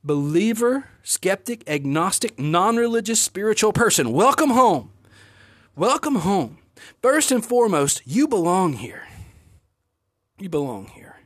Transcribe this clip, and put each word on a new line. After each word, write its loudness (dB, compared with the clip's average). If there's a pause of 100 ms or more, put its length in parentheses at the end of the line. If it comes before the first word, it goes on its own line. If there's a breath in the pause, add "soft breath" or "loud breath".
Believer, 0 (140)
skeptic, -6
agnostic, -2
non-religious, 0
spiritual 0
person. 2
Welcome 4
home. 2 (840 soft breath)
Welcome 0
home. -2 (420 loud breath)
First 2
and 0
foremost, 0
you 0
belong 0
here. -14 (1300 loud breath)
You -14
belong -6
here. -20 (100)